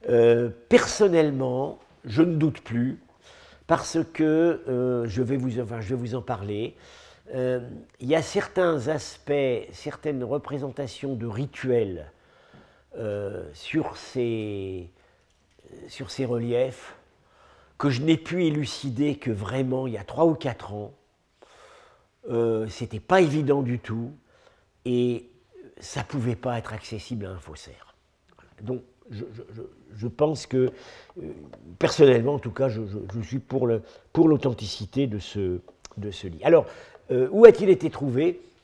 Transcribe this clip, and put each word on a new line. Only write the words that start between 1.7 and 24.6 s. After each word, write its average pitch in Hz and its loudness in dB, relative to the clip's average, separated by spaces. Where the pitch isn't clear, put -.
je 120 0
ne 165 4
doute 151 0
plus 123 -4
parce 165 0
que, 160 2
euh, 123 -2
je 110 -4
vais 127 0
vous, 123 -4
enfin, 113 -8
je 98 -8
vais 131 -2
vous 120 -6
en 123 -6
parler. 104 -6
Euh, 127 -2
il 123 -8
y 147 4
a 160 2
certains 170 -2
aspects, 139 -2
certaines 139 -8
représentations 139 -6
de 117 -6
rituels, 110 -2
euh, 101 -8
sur - -6
ces, 104 -6
sur - -14
ces 135 -4
reliefs 120 -2
que 147 2
je 127 0
n'ai 156 4
pu 170 -2
élucider 143 -2
que 127 -6
vraiment 127 -2
il 123 -6
y 107 -8
a 101 -10
trois 147 0
ou 165 6
quatre 117 -6
ans, 104 -10
euh, 113 0
c'était 110 -10
pas 185 2
évident 143 2
du 123 -4
tout, 117 -8